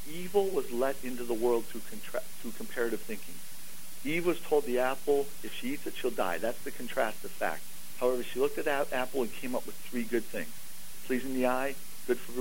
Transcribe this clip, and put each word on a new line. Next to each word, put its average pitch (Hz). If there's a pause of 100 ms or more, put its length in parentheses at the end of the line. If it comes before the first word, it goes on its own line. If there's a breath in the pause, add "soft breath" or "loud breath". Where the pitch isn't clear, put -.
(120)
evil 185
was 135
let 131
into 123
the 120
world 117
through 113 (100)
contra-, - (200)
through 117
comparative 113
thinking. 104 (680)
Eve 165
was 165
told 147
the 123
apple, 139 (160)
if 110
she -
eats -
it, -
she'll -
die. 95
That's 113
the -
contrastive 113
fact. 82 (380)
However, 123
she -
looked 143
at 156
that 143
apple 127
and 110
came 127
up -
with -
three -
good 113
things. 92 (560)
Pleasing 131
the 127
eye, 131 (320)
good 123
for -